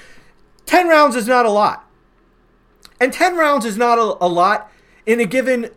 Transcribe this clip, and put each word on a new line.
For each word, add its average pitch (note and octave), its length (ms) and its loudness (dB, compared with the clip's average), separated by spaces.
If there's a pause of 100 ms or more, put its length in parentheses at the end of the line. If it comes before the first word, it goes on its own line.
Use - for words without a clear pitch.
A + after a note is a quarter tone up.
(640)
ten F4 220 2
rounds D4+ 280 4
is A3+ 120 -4
not B3 180 2
a G#3 60 2
lot. G#3 380 -2 (1120)
And C4 100 0
ten F4+ 240 -2
rounds C#4+ 300 0
is G#3 120 -8
not A#3+ 200 2
a, G#3+ 260 -2
a F3+ 40 0
lot F3+ 440 0 (360)
in A#3 120 0
a A#3 60 0
given B3 520 -2